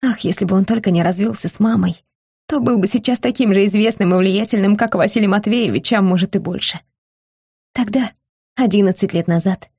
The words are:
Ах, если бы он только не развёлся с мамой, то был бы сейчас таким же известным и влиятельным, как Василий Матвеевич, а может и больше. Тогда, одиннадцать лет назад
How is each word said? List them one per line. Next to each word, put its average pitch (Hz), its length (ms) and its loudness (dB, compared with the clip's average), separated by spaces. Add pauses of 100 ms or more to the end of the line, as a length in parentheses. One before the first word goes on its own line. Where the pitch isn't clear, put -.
Ах, 247 180 -2
если 190 240 -4
бы 185 100 -2
он 190 100 2
только 220 280 0
не 170 100 2
развёлся 185 460 -2
с - 100 -10
мамой, 208 460 0 (420)
то 294 140 -2
был 240 180 0
бы 190 80 0
сейчас 247 320 -2
таким 247 340 0
же 196 140 4
известным 208 480 2
и 185 40 4
влиятельным, 196 580 2
как 226 180 -2
Василий 208 320 2
Матвеевич, 202 680 0
а 208 80 2
может 185 340 0
и - 20 2
больше. - 420 -6 (920)
Тогда, 233 400 -2 (420)
одиннадцать 196 580 2
лет 165 140 -2
назад 175 520 -2